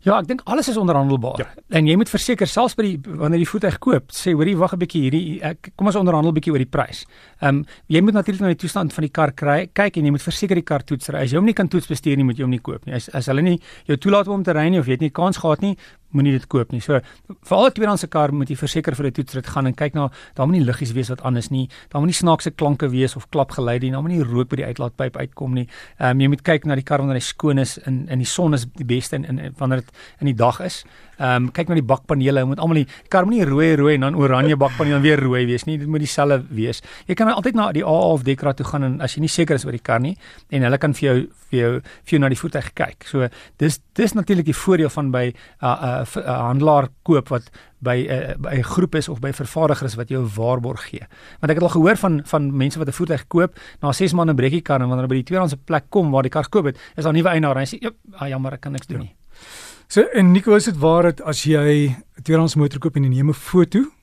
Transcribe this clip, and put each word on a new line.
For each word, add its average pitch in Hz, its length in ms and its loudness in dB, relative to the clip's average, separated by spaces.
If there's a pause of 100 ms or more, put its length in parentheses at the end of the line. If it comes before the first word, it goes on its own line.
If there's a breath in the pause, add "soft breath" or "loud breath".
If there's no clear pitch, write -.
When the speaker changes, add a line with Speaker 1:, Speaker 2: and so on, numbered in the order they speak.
Speaker 1:
Ja, 196 160 4
ek 170 140 -2
dink 254 180 -4
alles 254 220 0
is 214 100 -2
onderhandelbaar. 139 600 0
Speaker 2:
Ja. - 40 -8 (300)
Speaker 1:
En 156 80 4
jy 156 140 4
moet 220 100 2
verseker, - 400 0
selfs 240 280 0
by 214 100 0
die, 185 80 -4 (100)
wanneer 165 320 -2
jy 170 80 2
die - 60 -10
voertuig 185 320 -2
koop, 170 340 2
sê, 180 160 0
"Hoorie, 160 240 2
wag 180 160 0
'n 180 60 -6
bietjie, 175 220 -2
hierdie, 156 420 -2
ek, - 320 -10
kom 196 120 0
ons 196 80 2
onderhandel 170 360 2
'n 156 40 -2
bietjie 156 160 -2
oor 147 60 2
die 131 80 2
prys." - 400 -6 (360 soft breath)
Ehm, 143 240 0 (220 soft breath)
jy 156 140 4
moet 208 120 4
natuurlik 202 280 0
na 196 60 0
die 175 80 2
toestand - 380 -4
van 160 80 -6
die 151 100 -4
kar 151 200 0
kry, 151 420 -2
kyk 196 240 0
en 151 80 0
jy 143 60 2
moet 147 100 -2
verseker 180 340 -2
die 170 80 0
kar 143 200 -4
toets - 260 -6
ry. 143 120 -6
As 123 100 -2
jy 147 60 0
hom 190 80 4
nie 226 80 4
kan 190 140 0
toets 175 200 -2
bestuur 143 300 0
nie, 139 60 4
moet 123 140 0
jy 139 60 -6
hom 127 80 0
nie 123 80 -2
koop - 260 -12
nie. - 100 -8
As, - 140 -8
as 131 180 -6
hulle 135 140 0
nie 175 180 2 (260 loud breath)
jou 143 120 0
toelaat 202 300 2
om 196 160 -2
te 175 100 0
ry 156 160 2
nie, 185 100 2
of 123 80 -2
jy 131 40 0
het 131 100 0
nie 151 100 0
kans 180 260 0
gehad 156 240 0
nie, 202 160 -2 (340 soft breath)
moenie 143 260 2
dit - 100 -6
koop 123 240 -2
nie. 120 100 -6
So, 139 180 0 (280 soft breath)
vir - 300 -2
al 233 100 6
'n 262 40 4
tweedehandse 208 360 -2
kar 147 240 0
moet 139 180 -2
jy 143 60 -4
verseker 151 400 -4
vir 143 120 -4
'n 127 40 -2
toetsrit 131 360 -8
gaan 135 200 -2
en 127 60 -2
kyk 147 200 -4
na, 143 160 -2 (260 loud breath)
daar 131 120 0
moet 180 100 2
nie 143 80 2
liggies 120 280 -4
wees 120 160 -4
wat 123 120 -8
aan 127 160 -2
is 113 120 -6
nie, 131 200 -4 (200 loud breath)
daar 143 120 -2
moet 156 60 2
nie 175 140 0
snaakse 165 300 2
klanke 147 380 0
wees 127 260 0
of - 140 -14
klapgeluide 127 560 -2
nie, 127 60 -2
daar 135 100 -4
moet 165 100 -4
nie 165 120 0
rook 120 260 -2
by 135 60 -4
die 135 100 -4
uitlaatpyp 123 520 -6
uitkom 131 360 -6
nie. 123 140 -4 (320 loud breath)
Ehm, 127 200 2
jy 135 80 4
moet 143 160 0
kyk 156 220 0
na 147 100 0
die 135 80 -4
kar 143 160 -2
wanneer 135 160 -2
hy 123 40 -2
skoon 143 380 -2
is 131 280 -2
en, 131 240 -4
en 127 80 -2
die 127 80 0
son 165 280 0
is 120 120 -2
die 123 200 -12
beste 123 300 -2
en, 143 100 -6
en, 131 140 -6
en 139 180 -12
wanneer 131 240 -2
dit - 100 -20 (280 loud breath)
in 147 60 -4
die 135 100 0
dag 117 240 2
is. 92 240 -10 (380 soft breath)
Ehm, 127 320 0
kyk 170 160 -4
na 170 80 0
die 135 80 0
bakpanele, 135 560 0
hy 127 80 0
moet 139 140 -4
almal 160 180 2
die, 131 80 -2
die - 240 -14
kar 185 140 4
moet 233 80 0
nie 196 100 2
rooi, 156 320 4
rooi 147 160 4
en 135 140 0
dan 139 100 -2
oranje 139 400 2
bakpaneel 139 400 2
en 139 60 2
weer 151 180 4
rooi 123 240 0
wees 120 220 -2
nie. 156 100 -4
Dit 147 140 -6
moet 156 100 0
dieselfde 143 480 0
wees. 113 320 -4 (240 loud breath)
Jy 185 140 -4
kan 220 100 4
altyd 220 300 0
na 208 160 0
die 156 100 0
A 160 60 0
A 170 240 4
of 127 100 -4
Dekra 135 320 0
toe 127 80 -6
gaan 139 220 -2
en 131 180 -2
as - 100 -6
jy 147 60 -4
nie 156 100 0
seker 160 280 2
is - 80 -8
oor 123 80 -6
die - 80 -10
kar 117 180 0
nie, 160 140 -2 (340 loud breath)
en 135 160 0
hulle 131 160 2
kan 147 160 0
vir 143 100 0
jou, 127 80 4 (360)
vir 127 80 0
jou, 120 120 2 (360 loud breath)
vir 160 80 2
jou 143 80 4
na 131 80 2
die 120 80 -2
voertuig - 380 -8
kyk. - 320 -6
So, 127 200 0 (320 loud breath)
dis, 151 160 0 (220)
dis 226 180 0
natuurlik 175 320 0
die 139 80 -2
voordeel 160 360 2
van 139 200 -2
by, 123 100 0 (380 soft breath)
uh, 123 80 -2
uh, 131 320 -2
'n 120 40 -4
v-, - 200 -8
'n 123 240 -2
handelaar 139 400 4 (140)
koop 147 260 2
wat 123 200 -4 (300 soft breath)
by, 123 300 0
eh, - 280 -4
by 139 200 -6
'n 123 60 0
groep 175 320 -2
is 147 140 -2
of 120 100 -8
by 139 100 -4
'n 131 40 -6
vervaardiger 147 520 -2
is 107 100 -6
wat 117 140 -8
jou 131 140 -2
'n 110 120 -4
waarborg 120 540 -4
gee. - 160 -14 (340 loud breath)
Want 147 120 0
ek 151 60 2
het 170 60 2
al 170 60 2
gehoor 170 280 4
van, 160 280 0
van 143 320 -2
mense 135 200 0
wat 156 100 -4
'n 131 40 -4
voertuig 165 360 -4
koop, 175 300 0 (240 loud breath)
na 143 100 0
ses 175 220 0
maande 165 200 2
breek 131 180 2
die 170 100 -2
kar 135 200 0
en 123 60 0
wanneer 127 200 -2
hulle 131 80 0
by 131 60 0
die - 20 -8
tweedehandse 175 340 -2
plek 151 320 -4
kom 170 220 2
waar 135 120 2
die 131 80 -2
kar 151 120 -2
gekoop 190 220 2
het, 139 120 -2 (180 loud breath)
is 151 80 -6
daar 156 100 0
'n - 20 2
nuwe 170 140 4
eienaar 156 260 2
en 135 60 -2
hy 135 40 -2
sê, 220 160 -12
"Jep, 220 140 -8 (180)
ah, 139 140 -10
jammer, 135 260 -6
ek 135 80 -16
kan 143 100 -10
niks - 160 -10
doen - 120 -8
nie." - 160 -14 (720 loud breath)
Speaker 3:
So, 202 140 4
en 190 300 6
Nico, 202 240 6
is 214 100 4
dit 185 120 -2
waar 165 260 4
dat 170 180 2
as 151 220 -6
jy 147 520 2 (200)
'n - 80 -20
tweedehands 160 320 2
motor 143 240 2
koop 156 160 -2
en 139 80 2
jy 135 60 2
neem 135 200 2
'n 147 40 0
foto 180 460 2 (240)